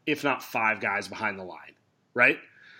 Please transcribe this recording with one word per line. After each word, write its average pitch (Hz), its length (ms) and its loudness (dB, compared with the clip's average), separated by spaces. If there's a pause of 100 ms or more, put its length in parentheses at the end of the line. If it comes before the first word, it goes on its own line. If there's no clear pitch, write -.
if 151 180 -2
not 135 200 0
five 110 360 0
guys 101 280 -2
behind 98 320 -4
the 95 40 -10
line, 85 320 -16 (380)
right? 127 240 6 (420)